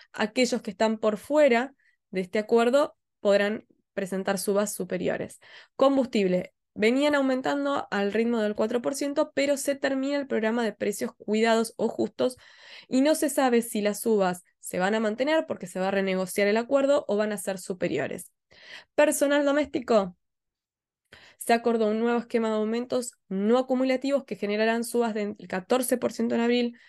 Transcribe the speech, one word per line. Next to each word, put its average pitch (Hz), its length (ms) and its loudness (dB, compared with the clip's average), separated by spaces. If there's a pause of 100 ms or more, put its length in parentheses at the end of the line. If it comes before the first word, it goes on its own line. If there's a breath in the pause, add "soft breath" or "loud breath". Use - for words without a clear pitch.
(120 loud breath)
Aquellos 233 500 0
que - 80 -10
están 220 280 0
por 214 200 0
fuera 277 560 2 (360)
de 185 100 -4
este 185 180 -4
acuerdo 233 580 2 (220)
podrán 202 480 2 (260)
presentar 190 460 -4
subas 202 340 -2
superiores. - 680 -6 (340 loud breath)
Combustible. 233 800 2 (240)
Venían 262 380 2
aumentando 277 800 0
al 202 200 -2
ritmo 226 280 0
del 208 160 -2
cuatro 240 260 -2
por 277 140 -4
ciento, 294 360 -2
pero 277 240 0
se 277 200 -2
termina 269 400 -2
el 285 100 -4
programa 226 380 -2
de 208 80 -2
precios 208 440 -4
cuidados 226 600 0
o 226 120 0
justos 226 480 -4 (520 loud breath)
y 254 120 2
no 302 140 4
se 311 160 0
sabe 240 320 2
si 220 180 -4
las 202 200 -2
subas 196 420 0 (160)
se - 220 -8
van 196 160 2
a 220 40 0
mantener 262 460 0
porque - 220 -8
se 185 100 -10
va 185 100 0
a 196 40 -2
renegociar 190 560 0
el 208 80 2
acuerdo 269 500 2
o 202 100 0
van 214 140 -2
a 208 60 -6
ser 196 220 -6
superiores. 175 760 -6 (640 loud breath)
Personal 294 480 4
doméstico. 277 720 0 (1200 loud breath)
Se - 140 0
acordó 233 360 2
un 214 120 0
nuevo 240 180 0
esquema 233 300 -2
de 220 80 -2
aumentos 240 560 -4 (160)
no 202 300 2
acumulativos 262 640 0
que - 100 -10
generarán 220 480 0
subas 233 320 -2
del 208 220 -6 (120)
catorce 247 480 0
por 240 160 -2
ciento 240 220 -2
en 233 60 2
abril, 240 360 0 (120)